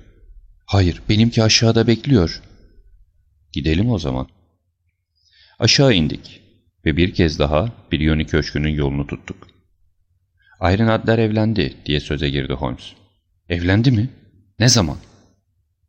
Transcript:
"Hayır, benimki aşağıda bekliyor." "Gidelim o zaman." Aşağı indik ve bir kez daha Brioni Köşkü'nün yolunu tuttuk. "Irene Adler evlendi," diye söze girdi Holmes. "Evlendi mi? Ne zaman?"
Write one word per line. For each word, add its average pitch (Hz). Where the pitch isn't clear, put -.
"Hayır, 90
benimki 113
aşağıda 113
bekliyor." 113
"Gidelim 80
o 110
zaman." 65
Aşağı 127
indik -
ve 78
bir 87
kez 80
daha 76
Brioni 78
Köşkü'nün 76
yolunu 71
tuttuk. -
"Irene 98
Adler 113
evlendi," 107
diye 71
söze 73
girdi 67
Holmes. 65
"Evlendi 92
mi? 117
Ne 113
zaman?" 85